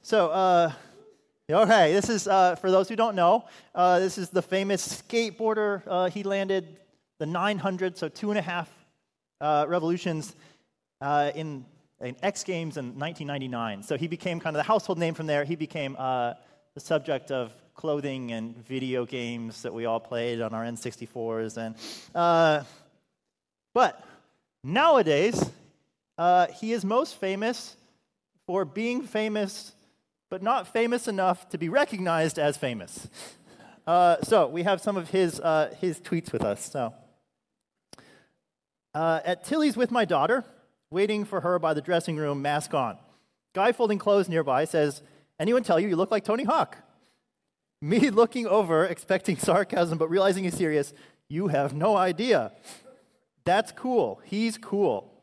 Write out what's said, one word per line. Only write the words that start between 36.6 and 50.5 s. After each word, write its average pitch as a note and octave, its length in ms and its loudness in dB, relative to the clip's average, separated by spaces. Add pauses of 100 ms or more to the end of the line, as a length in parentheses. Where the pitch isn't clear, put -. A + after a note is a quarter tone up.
So, B2+ 220 -6 (2000)
uh, D#3+ 300 0
"At F3 200 -4
Tilly's D4 340 0
with A#3+ 120 0
my A#3 140 2
daughter, E3 400 0 (460)
waiting G#3 340 0
for G3 160 -4
her F3 180 0
by D#3+ 140 0
the D3+ 100 -2
dressing E3+ 340 -2
room, C#3+ 260 -2
mask D3 320 -2
on. A#2+ 240 -2 (560)
Guy G3+ 180 2
folding G#3+ 260 0
clothes G3+ 300 2
nearby D3 360 0
says, D3 380 0 (360)
'Anyone A#3 240 2
tell E3+ 160 2
you G3+ 100 0
you F3 80 0
look F#3 140 0
like G#3 140 0
Tony A3+ 200 -2
Hawk?' C#4 340 -2 (1040)
Me G#3+ 260 2
looking A#3 380 2
over, F3+ 400 2
expecting F3+ 500 -2
sarcasm, F3 640 0
but D#3+ 100 0
realizing F#3+ 360 2
he's E3+ 120 -2